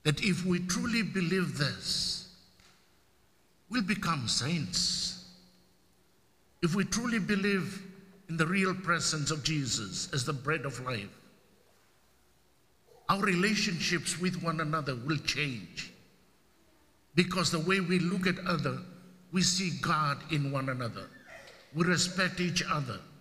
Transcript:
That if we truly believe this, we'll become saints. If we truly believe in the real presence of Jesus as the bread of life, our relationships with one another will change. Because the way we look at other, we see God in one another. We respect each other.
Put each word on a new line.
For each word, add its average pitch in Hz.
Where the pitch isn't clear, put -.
That 147
if 180
we 180
truly 226
believe 175
this, -
we'll 233
become 160
saints. -
If 170
we 202
truly 233
believe 196
in 165
the 160
real 190
presence 160
of 156
Jesus 120
as 131
the 151
bread 143
of 123
life, 117
our 196
relationships 190
with 180
one 165
another 147
will 139
change. 127
Because 180
the 170
way 185
we 180
look 180
at 185
other, 143
we 180
see 180
God 151
in 143
one 135
another. 113
We 165
respect 180
each 175
other. 143